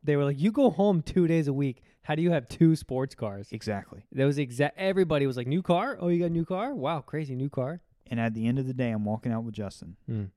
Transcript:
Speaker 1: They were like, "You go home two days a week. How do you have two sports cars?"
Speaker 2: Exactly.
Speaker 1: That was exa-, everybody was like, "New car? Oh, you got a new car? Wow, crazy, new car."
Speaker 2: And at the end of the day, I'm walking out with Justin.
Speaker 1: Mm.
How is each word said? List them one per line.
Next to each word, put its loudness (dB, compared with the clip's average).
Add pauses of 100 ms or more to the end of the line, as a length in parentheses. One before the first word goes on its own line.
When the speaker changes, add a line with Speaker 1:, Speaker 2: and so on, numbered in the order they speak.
Speaker 1:
They 2
were 2
like, 0
"You 4
go 4
home 2
two 2
days 2
a 0
week. -2 (200)
How -2
do 0
you 4
have 0
two 6
sports -4
cars?" -8
Speaker 2:
Exactly. -8
Speaker 1:
That 2
was 4
exa-, 0
everybody 2
was -2
like, -4
"New 0
car? 0
Oh, -2
you 2
got 2
a 0
new 0
car? -4
Wow, -2
crazy, -6
new -4
car." -6 (260)
Speaker 2:
And -4
at -2
the -2
end 2
of -2
the -4
day, -2
I'm -2
walking -4
out -4
with -10
Justin. -12 (140)
Speaker 1:
Mm. -4